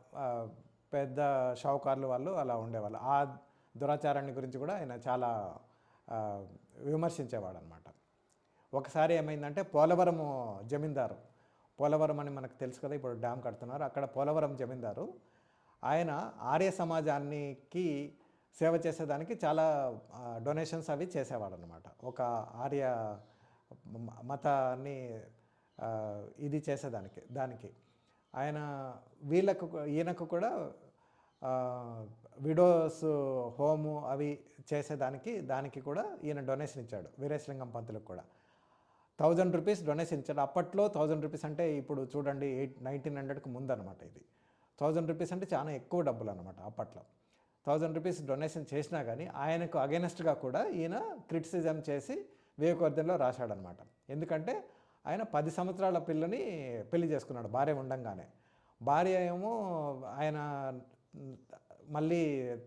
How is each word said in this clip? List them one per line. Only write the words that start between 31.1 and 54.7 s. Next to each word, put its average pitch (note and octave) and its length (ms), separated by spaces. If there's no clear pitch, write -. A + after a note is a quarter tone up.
ఆ, B2 640
విడోస్ D#3+ 640
హోము D3+ 480
అవి C#3+ 320
చేసేదానికి, D3 680
దానికి C3+ 400
కూడా G3 420
ఈయన D3 160
డొనేషన్ C3+ 440
ఇచ్చాడు. G#2 240
వీరేశలింగం C#3 500
పంతులకు A2+ 360
కూడా F2+ 180
థౌజండ్ E3+ 360
రూపీస్ E3+ 300
డొనేషన్ D#3 340
ఇచ్చాడు. C#3+ 200
అప్పట్లో F3+ 480
థౌజండ్ D#3 360
రూపీస్ D3+ 220
అంటే D3+ 320
ఇప్పుడు C3+ 380
చూడండి, C#3 320
ఎయిట్, C3 360
నైన్టీన్ C#3 340
హండ్రెడ్కి C#3 320
ముందు C3 220
అనమాట F#2+ 320
ఇది. - 180
థౌజండ్ D#3+ 260
రూపీస్ E3 260
అంటే F#3 200
చాలా D3 180
ఎక్కువ D3 300
డబ్బులు A#2 300
అనమాట F#2 300
అప్పట్లో. G#2 400
థౌజండ్ D#3 280
రూపీస్ E3 300
డొనేషన్ D3 480
చేసినా D3 300
కానీ A#2 220
ఆయనకు E3 520
against-గా E3 560
కూడా C#3+ 340
ఈయన F3+ 320
క్రిటిసిజం D#3+ 640
చేసి B3 360
వివేకవర్ధన్లో D#3+ 560
రాశాడనమాట. A#2 600
ఎందుకంటే D#3+ 540